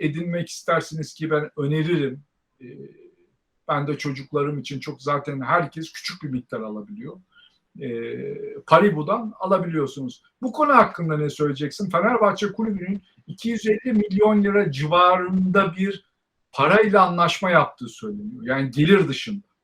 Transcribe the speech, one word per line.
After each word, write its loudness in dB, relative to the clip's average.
edinmek -4
isterseniz -4
ki -6
ben 0
öneririm, -2
e, -20
ben -2
de -4
çocuklarım -4
için -10
çok -12
zaten -4
herkes -2
küçük -12
bir -8
miktar -6
alabiliyor. -10
E, -6
Paribu'dan 0
alabiliyorsunuz. -4
Bu -6
konu 2
hakkında 2
ne -2
söyleyeceksin? -4
Fenerbahçe 2
Kulübü'nün -4
iki -10
yüz -4
elli 0
milyon 4
lira 2
civarında 4
bir -2
parayla 6
anlaşma 0
yaptığı 2
söyleniyor. -12
Yani -2
gelir 6
dışında. -6